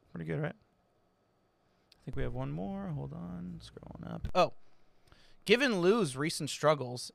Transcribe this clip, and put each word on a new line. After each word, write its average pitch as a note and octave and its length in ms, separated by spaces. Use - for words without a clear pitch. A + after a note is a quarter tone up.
Pretty E3 120
good, D#3 160
right? D3+ 120
I - 1500
think - 140
we C3 60
have B2 100
one C3 180
more. G3 360
Hold C#3 260
on. F3 500
Scrolling - 500
up. - 220
Oh. E3 180
Given A#3 340
Lou's F3 380
recent D3 320
struggles C3+ 640